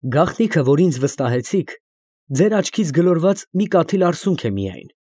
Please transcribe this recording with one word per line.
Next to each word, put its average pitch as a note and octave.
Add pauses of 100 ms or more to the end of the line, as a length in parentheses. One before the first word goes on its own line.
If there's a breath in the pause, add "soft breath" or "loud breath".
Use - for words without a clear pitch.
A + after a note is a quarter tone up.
Գաղտնիքը, E3
որ C#3+
ինձ D3
վստահեցիք, C3 (600)
ձեր E3+
աչքից G3
գլորված F3
մի F#3+
կաթիլ F#3
արցունք F3
է A2
միայն G2